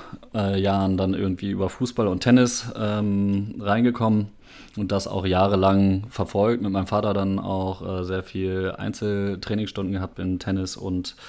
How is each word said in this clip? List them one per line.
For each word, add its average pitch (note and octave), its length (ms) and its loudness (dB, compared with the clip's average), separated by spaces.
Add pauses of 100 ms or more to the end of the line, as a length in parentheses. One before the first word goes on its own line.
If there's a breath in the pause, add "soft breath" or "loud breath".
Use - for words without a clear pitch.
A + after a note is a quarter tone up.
(340 loud breath)
äh, G2 260 0
Jahren G2 360 2
dann F#2+ 180 2
irgendwie F#2+ 360 -2
über G2 180 0
Fußball A#2 400 -2
und F2+ 120 0
Tennis, A#2+ 460 4 (100)
ähm, G#2 840 0
reingekommen A2 680 2 (480 loud breath)
und G2+ 160 -4
das G2 140 0
auch F#2+ 200 -2
jahrelang G2 840 4
verfolgt. G#2 520 0
Mit G2+ 100 -2
meinem F#2+ 140 -2
Vater G#2 280 0
dann G2 240 0
auch, F#2+ 600 -4
äh, F2+ 40 -4
sehr F#2 180 -4
viel F#2+ 540 -4
Einzeltrainingsstunden G2+ 1160 -4
gehabt F#2+ 240 -6
in F#2 200 -2
Tennis F#2+ 380 -4
und F#2 380 -6 (140 loud breath)